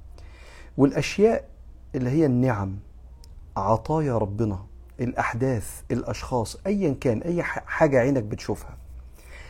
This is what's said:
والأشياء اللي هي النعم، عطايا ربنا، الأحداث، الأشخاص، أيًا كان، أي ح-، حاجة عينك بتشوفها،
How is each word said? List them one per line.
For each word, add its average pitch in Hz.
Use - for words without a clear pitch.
والأشياء 143
اللي 127
هي 156
النعم، 120
عطايا 117
ربنا، 101
الأحداث، 123
الأشخاص، 120
أيًا 190
كان، 117
أي 170
ح-، -
حاجة 139
عينك 131
بتشوفها، -